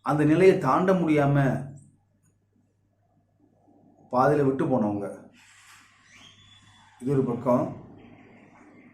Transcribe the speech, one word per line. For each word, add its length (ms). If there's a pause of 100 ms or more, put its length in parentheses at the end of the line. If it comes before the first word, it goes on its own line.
அந்த 220
நிலையை 340
தாண்ட 360
முடியாம 720 (2500)
பாதையில 340
விட்டு 200
போனவங்க. 540 (1800)
இது 100
ஒரு 120
பக்கம். 680 (1040)